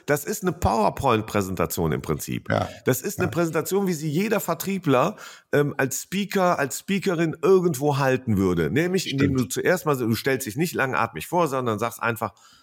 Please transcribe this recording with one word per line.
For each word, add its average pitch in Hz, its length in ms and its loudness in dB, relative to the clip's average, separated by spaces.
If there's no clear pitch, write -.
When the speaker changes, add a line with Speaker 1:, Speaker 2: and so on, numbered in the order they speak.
Speaker 1:
Das 143 200 0
ist - 180 -6
eine 180 80 0
PowerPoint-Präsentation 110 1400 0
im 65 100 -2
Prinzip. - 480 -6
Speaker 2:
Ja. 53 200 0
Speaker 1:
Das 127 160 0
ist 196 180 -6
eine 175 80 0
Speaker 2:
Ja. 131 40 -8
Speaker 1:
Präsentation, 165 560 -2
wie 185 60 0
sie 156 160 -6
jeder 196 300 0
Vertriebler, 175 760 0
ähm, 143 260 2
als 135 260 -2
Speaker, 185 560 0
als 139 200 -4
Speakerin 170 640 -2
irgendwo 151 560 4
halten 131 400 2
würde. 90 320 4
Nämlich, 175 400 0
indem 135 220 2
Speaker 2:
Stimmt. 131 80 0
Speaker 1:
du 123 60 0
zuerst 170 400 0
mal, 151 100 2
so, 127 100 -2
du 110 100 2
stellst 135 300 0
dich 107 100 -8
nicht 160 200 -2
langatmig 117 520 -2
vor, 170 200 0
sondern 123 320 -2
sagst 113 220 -4
einfach, 113 320 -2